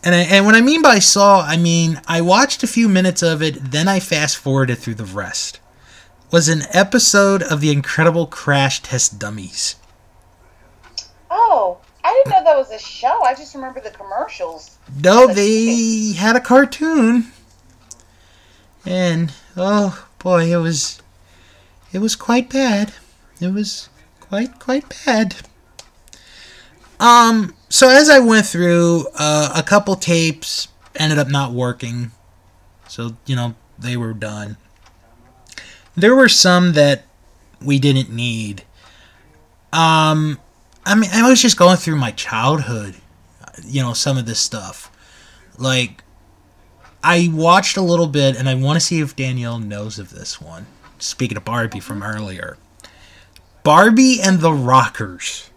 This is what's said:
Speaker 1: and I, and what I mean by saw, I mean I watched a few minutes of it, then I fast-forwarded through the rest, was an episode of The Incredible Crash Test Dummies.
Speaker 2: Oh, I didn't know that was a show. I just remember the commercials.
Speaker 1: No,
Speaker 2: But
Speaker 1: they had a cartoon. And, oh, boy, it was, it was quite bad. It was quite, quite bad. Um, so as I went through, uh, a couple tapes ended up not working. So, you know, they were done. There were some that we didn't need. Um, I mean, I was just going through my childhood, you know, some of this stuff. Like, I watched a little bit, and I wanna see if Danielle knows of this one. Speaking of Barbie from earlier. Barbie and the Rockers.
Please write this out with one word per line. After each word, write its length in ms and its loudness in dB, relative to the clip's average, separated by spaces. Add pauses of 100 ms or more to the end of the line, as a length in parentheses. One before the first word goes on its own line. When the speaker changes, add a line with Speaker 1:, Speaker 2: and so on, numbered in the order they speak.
Speaker 1:
and 100 2
I, 40 4
and 280 2
what 80 6
I 60 6
mean 220 2
by 160 6
saw, 440 4
I 140 -2
mean 500 0
I 140 -2
watched 420 2
a 60 -4
few 200 0
minutes 340 0
of 200 -2
it, 300 -6
then 160 0
I 100 0
fast-forwarded 800 -2
through 180 -10
the 80 -10
rest, 540 -12 (720)
was 180 2
an 140 -2 (100)
episode 680 2
of 180 -4
The 120 0
Incredible 540 0
Crash 560 -2
Test 360 -6
Dummies. 580 -10 (1500)
Speaker 2:
Oh, 480 0 (260)
I 80 0
didn't 260 4
know 140 0
that 60 2
was 120 -4
a 80 -14
show. 440 -4
I 120 2
just 200 -18
remember 260 -14
the 100 -14
commercials. 840 -12 (260)
Speaker 1:
No, 260 8
Speaker 2:
But 80 0
Speaker 1:
they 760 0
had 240 0
a 40 2
cartoon. 920 2 (1500)
And, 480 -2 (240)
oh, 500 -2 (120)
boy, 340 0
it 40 2
was, 440 -4 (920)
it 80 -6
was 160 -4
quite 340 -2
bad. 420 -2 (480)
It 120 -4
was 360 -8 (320)
quite, 380 -8
quite 260 -4 (220)
bad. 300 0 (1600)
Um, 560 4 (140)
so 200 4
as 220 8
I 80 10
went 280 4
through, 680 0
uh, 420 -2
a 60 -2
couple 340 0
tapes 720 -4 (280)
ended 220 0
up 100 -2
not 240 -2
working. 580 -6 (800)
So, 280 -12 (100)
you 100 -4
know, 180 -6 (240)
they 180 -8
were 160 -6
done. 440 -12 (1400)
There 180 4
were 140 6
some 440 2
that 320 2 (560)
we 180 -2
didn't 320 0
need. 540 -8 (1080)
Um, 680 0 (460)
I 100 0
mean, 180 2
I 160 2
was 120 4
just 160 2
going 200 4
through 200 -4
my 160 -2
childhood, 840 -6 (680)
you 180 -6
know, 100 -6
some 260 -4
of 80 -6
this 140 -8
stuff. 500 -10 (680)
Like, 440 -4 (1000)
I 280 2
watched 440 0
a 60 -4
little 240 0
bit, 300 0
and 120 -4
I 60 -2
wanna 260 0
see 200 -2
if 160 -6
Danielle 420 -6
knows 400 -12
of 120 -16
this 300 -16
one. 260 -20 (320)
Speaking 380 -8
of 80 -14
Barbie 360 -6
from 220 -14
earlier. 540 -12 (1080)
Barbie 580 4
and 180 2
the 120 2
Rockers. 1040 -2